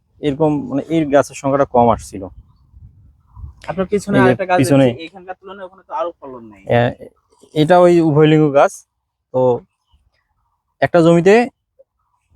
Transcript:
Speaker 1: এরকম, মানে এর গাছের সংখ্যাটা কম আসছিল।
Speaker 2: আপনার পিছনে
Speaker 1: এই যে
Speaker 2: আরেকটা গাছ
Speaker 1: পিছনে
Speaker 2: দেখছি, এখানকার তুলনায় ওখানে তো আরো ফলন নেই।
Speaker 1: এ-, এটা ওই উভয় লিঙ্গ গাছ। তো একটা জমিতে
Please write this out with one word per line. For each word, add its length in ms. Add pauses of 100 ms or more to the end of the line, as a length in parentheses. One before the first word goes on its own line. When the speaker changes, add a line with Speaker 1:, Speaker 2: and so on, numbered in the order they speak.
(200)
Speaker 1:
এরকম, 480
মানে 200
এর 220
গাছের 260
সংখ্যাটা 280
কম 260
আসছিল। 340 (1400)
Speaker 2:
আপনার 200
পিছনে 320
Speaker 1:
এই 40
যে 40
Speaker 2:
আরেকটা 200
গাছ 120
Speaker 1:
পিছনে 260
Speaker 2:
দেখছি, 200
এখানকার 360
তুলনায় 260
ওখানে 220
তো 60
আরো 260
ফলন 300
নেই। 180
Speaker 1:
এ-, 400 (460)
এটা 240
ওই 220
উভয় 260
লিঙ্গ 280
গাছ। 320 (460)
তো 280 (1200)
একটা 220
জমিতে 460 (880)